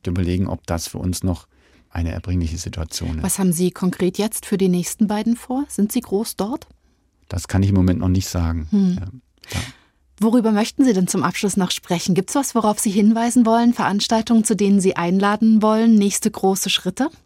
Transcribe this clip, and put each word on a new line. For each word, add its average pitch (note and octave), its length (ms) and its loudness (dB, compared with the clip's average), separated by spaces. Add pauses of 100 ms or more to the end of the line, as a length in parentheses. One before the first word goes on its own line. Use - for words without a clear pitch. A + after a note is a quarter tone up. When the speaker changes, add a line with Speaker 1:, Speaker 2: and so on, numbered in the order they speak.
Speaker 1:
überlegen, F2+ 400 -2
ob - 180 -8
das E2+ 220 -6
für - 120 -12
uns F2+ 260 -4
noch F2+ 240 -4 (400)
eine E2 240 -4
erbringliche F2 460 -4
Situation D#2+ 600 -8
ist. - 60 -6
Speaker 2:
Was F#3+ 160 -4
haben F#3 120 0
Sie F3+ 200 -2
konkret F#3 440 -4
jetzt - 300 -4
für G3 120 -2
die F#3+ 100 2
nächsten F3+ 400 0
beiden G#3+ 260 -2
vor? C4 320 -6
Sind G#3 240 -2
Sie B3 120 -2
groß G#3 340 -4
dort? G#3+ 320 -6 (600)
Speaker 1:
Das F#2 200 -8
kann F#2+ 160 2
ich G2 60 2
im G2 40 2
Moment F#2 240 4
noch F#2 100 0
nicht F#2 200 0
sagen. E2 420 -2
Speaker 2:
Hm. F#3+ 300 0
Speaker 1:
Ja, F#2 60 -8 (480)
ja. - 60 -6 (600)
Speaker 2:
Worüber A3 300 2
möchten A3+ 320 0
Sie B3+ 80 4
denn F#3 160 2
zum F#3+ 140 -2
Abschluss F#3 340 -2
noch F3+ 140 0
sprechen? - 440 -2
Gibt's F#3+ 200 -2
was, C#4 200 -2
worauf G#3+ 240 0
Sie A3 120 -2
hinweisen A3+ 560 4
wollen? A#3 260 4
Veranstaltungen, A3 720 0
zu A3+ 100 0
denen G3 240 4
Sie F#3 160 2
einladen G3+ 680 2
wollen? A3 320 4
Nächste G3+ 360 2
große F#3+ 380 -2
Schritte? G#3+ 400 -4 (180)